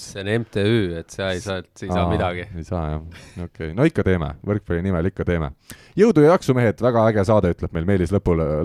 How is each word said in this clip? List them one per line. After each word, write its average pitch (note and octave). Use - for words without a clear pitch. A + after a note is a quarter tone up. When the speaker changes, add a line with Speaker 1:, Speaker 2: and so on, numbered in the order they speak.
Speaker 1:
See G2+
on F#2+
M A2+
T G2+
Ü, G2
et -
sa F#2+
ei F2+
saa, F#2+
sa -
ei F#2
saa F2
Speaker 2:
Aa, F2
Speaker 1:
midagi. F2+
Speaker 2:
ei D#2+
saa, D#2+
jah. D#2
Okei. D#2+
No C3
ikka G#2
teeme. E2+
Võrkpalli F#2
nimel F2+
ikka F2+
teeme. D#2
Jõudu F#3
ja F3
jaksu, C3+
mehed. A#2+
Väga A2+
äge G#2+
saade, F#2+
ütleb -
meil E2
Meelis F2+
lõpul-, F2